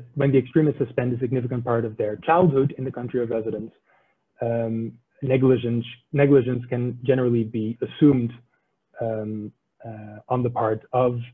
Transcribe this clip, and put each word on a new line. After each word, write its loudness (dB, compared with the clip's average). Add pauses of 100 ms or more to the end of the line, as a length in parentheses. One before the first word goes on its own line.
(160)
when 0
the 4
extremists 0
suspend -2
a -4
significant -2
part 0
of -8
their -2
childhood 2
in -8
the -6
country -4
of -4
residence, -6 (680)
um, -2 (280)
negligence, 2 (260)
negligence 4
can -4
generally 2
be -4
assumed, 4 (680)
um, -6 (340)
uh, -16 (120)
on 0
the 0
part -2 (120)
of 2 (140)